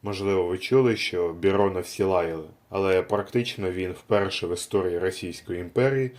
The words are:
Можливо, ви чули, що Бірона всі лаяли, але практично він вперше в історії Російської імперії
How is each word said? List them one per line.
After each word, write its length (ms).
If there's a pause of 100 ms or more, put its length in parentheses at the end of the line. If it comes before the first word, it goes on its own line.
Можливо, 400
ви 140
чули, 380
що 380
Бірона 460
всі 240
лаяли, 420 (240)
але 320
практично 720
він 200
вперше 560
в 60
історії 460
Російської 640
імперії 580